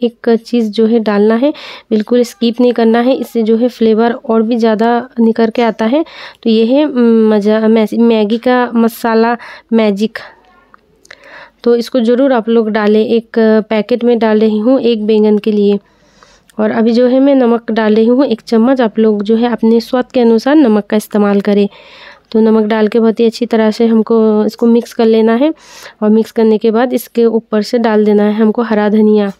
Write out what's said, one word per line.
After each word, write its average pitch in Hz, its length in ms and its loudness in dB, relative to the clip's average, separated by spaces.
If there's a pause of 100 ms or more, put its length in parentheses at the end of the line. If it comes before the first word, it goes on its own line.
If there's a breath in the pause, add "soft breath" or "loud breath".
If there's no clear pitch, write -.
एक 233 260 -4
चीज़ 226 420 -2
जो 220 140 0
है 226 140 0
डालना 214 360 0
है, 285 180 0 (360 loud breath)
बिल्कुल 226 340 0
स्किप 233 380 -4
नहीं 247 120 2
करना 233 260 2
है, 247 160 0
इससे 226 280 -6
जो 220 140 0
है 247 100 -2
फ्लेवर 226 440 0
और 226 300 -2
भी 233 160 -2
ज़्यादा 233 520 0 (100)
निखर 226 300 2
के 240 120 -4
आता 226 240 -2
है। 294 200 0 (380 loud breath)
तो 226 60 -2
ये 226 160 2
है, 277 200 2
उम, 233 480 2
मजा, 214 340 0
मैस-, 220 320 0
मैगी 226 380 0
का 247 380 -2
मसाला 226 600 -2 (360 loud breath)
मैजिक। 220 440 -2 (1500 loud breath)
तो 233 120 2
इसको 233 240 -4
ज़रूर 247 340 2
आप 226 160 -2
लोग 226 200 0
डालें, 214 360 0
एक 226 220 -2 (420)
पैकेट 220 340 -2
में 240 160 0
डाल 214 200 0
रही 214 180 0
हूँ 254 220 0
एक 226 260 -2
बैंगन 214 320 2
के 214 140 -2
लिए। 202 280 0 (800 soft breath)
और 214 120 -2
अभी 233 200 0
जो 247 160 2
है 254 120 2
मैं 277 160 4
नमक 233 360 0
डाल 214 240 0
रही 220 100 2
हूँ 247 200 2
एक 220 160 -4
चम्मच, 240 400 0
आप 226 180 -2
लोग 214 240 0
जो 220 120 0
है 240 160 -2
अपने 226 280 0
स्वाद 247 320 -4
के 254 80 -2
अनुसार 233 360 2
नमक 220 300 2
का 220 120 -4
इस्तेमाल 202 440 0
करें। 202 280 0 (600 loud breath)
तो 220 80 0
नमक 220 260 2
डाल 214 220 -2
के 233 120 -2
बहुत 220 200 0
ही 233 60 2
अच्छी 226 200 -2
तरह 220 260 0
से 233 160 -2
हमको 220 580 0
इसको 214 200 -4
मिक्स 233 280 0
कर 233 120 -2
लेना 220 300 2
है 294 180 0 (500 loud breath)
और 214 60 2
मिक्स 220 220 0
करने 226 260 2
के 226 140 -2
बाद 247 220 -2
इसके 233 320 -2
ऊपर 220 360 -2
से 240 160 -4
डाल 214 280 0
देना 208 180 2
है 208 100 0
हमको 220 280 0
हरा 214 280 -2
धनिया। 214 500 2